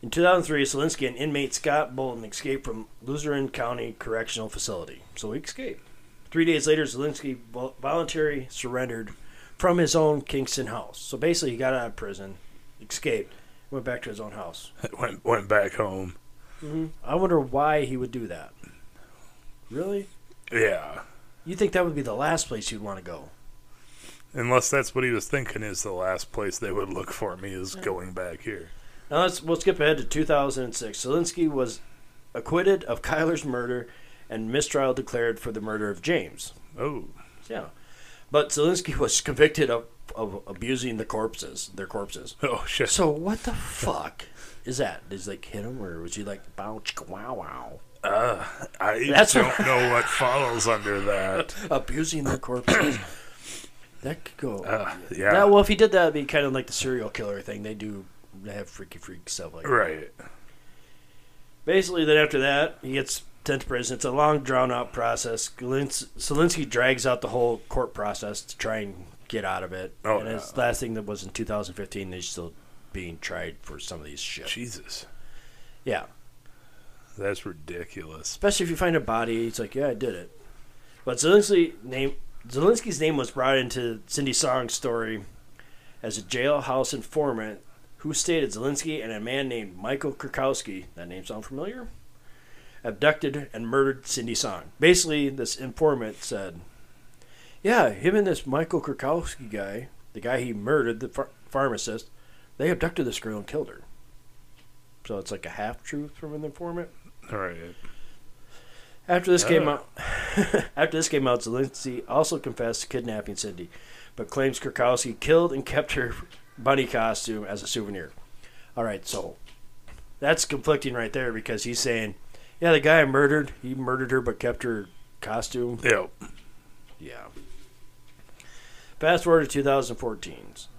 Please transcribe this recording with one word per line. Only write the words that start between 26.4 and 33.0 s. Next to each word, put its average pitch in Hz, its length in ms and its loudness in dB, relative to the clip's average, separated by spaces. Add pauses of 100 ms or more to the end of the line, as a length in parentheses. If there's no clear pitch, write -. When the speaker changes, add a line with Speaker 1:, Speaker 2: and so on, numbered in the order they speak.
Speaker 2:
they 101 120 -4
would 95 180 -2
look 92 220 -6
for 92 260 -4
me 95 160 -8
is 95 220 -6
Speaker 1:
Yeah. 190 80 -10
Speaker 2:
going 92 280 -4
back 90 300 -8
here. 104 280 -10 (400)
Speaker 1:
Now 147 120 2
let's, 180 200 0
we'll 165 180 2
skip 180 200 4
ahead 151 200 6
to 127 40 -2
two 151 220 2
thousand 139 400 2
and 110 100 -8
six. 107 300 -6
Zelensky 165 440 2
was 131 300 -2 (540)
acquitted 175 520 2
of - 160 -2